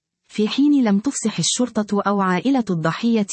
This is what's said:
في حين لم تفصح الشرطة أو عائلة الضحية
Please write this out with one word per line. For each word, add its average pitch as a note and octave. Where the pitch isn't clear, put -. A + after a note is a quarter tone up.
في G#3+
حين C#4
لم G3+
تفصح A3
الشرطة G#3
أو G3+
عائلة G3
الضحية G3